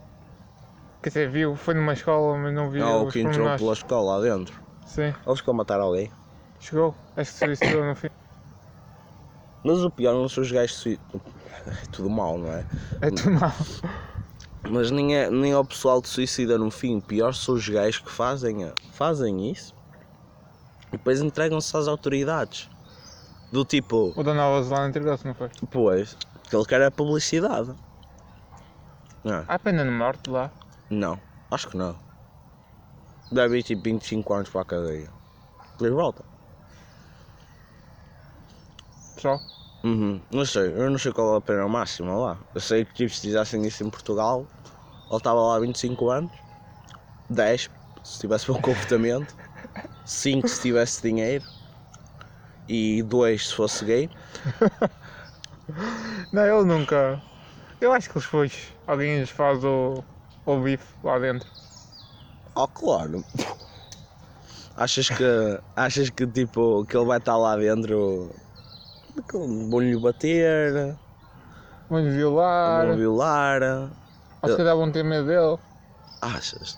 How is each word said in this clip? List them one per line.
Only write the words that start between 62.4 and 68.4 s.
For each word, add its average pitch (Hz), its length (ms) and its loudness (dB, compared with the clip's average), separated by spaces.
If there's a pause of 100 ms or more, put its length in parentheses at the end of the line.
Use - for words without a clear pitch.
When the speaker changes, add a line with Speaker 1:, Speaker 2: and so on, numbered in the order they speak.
Speaker 2:
Oh, 139 120 2
claro. 87 560 -2 (1500)
Achas 127 340 0
que, 113 500 2 (160)
achas 127 340 0
que, 123 180 -4
tipo, 117 580 2
que 127 120 -2
ele 120 80 4
vai 120 140 2
estar 117 180 2
lá 110 180 4
dentro? 107 760 0 (960)